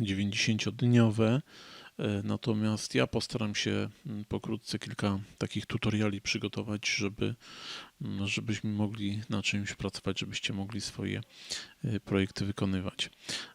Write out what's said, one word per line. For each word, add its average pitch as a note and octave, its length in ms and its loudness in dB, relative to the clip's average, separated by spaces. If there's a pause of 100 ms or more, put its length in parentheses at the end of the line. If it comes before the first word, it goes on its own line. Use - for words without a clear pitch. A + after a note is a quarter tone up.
dziewięćdziesięciodniowe. A2 1400 4 (560)
E, G#2 260 0
natomiast G#2+ 720 0
ja B2+ 120 6
postaram A2 480 -2
się, G2+ 340 0 (180)
mm, G#2 180 -6
pokrótce G#2+ 540 -4
kilka G2+ 400 0 (200)
takich - 280 -2
tutoriali G#2+ 540 0
przygotować, G#2 680 -2
żeby, G#2 460 0 (680)
mm, G2+ 240 -2
żebyśmy G#2+ 460 -2
mogli G#2 480 0 (100)
na G2+ 120 0
czymś G2+ 320 -2
pracować, - 460 -4
żebyście G#2 320 -4
mogli G2 280 -4
swoje, G2 400 -4 (640)
e, A2+ 160 0
projekty G2 460 2
wykonywać. F#2+ 640 0 (440)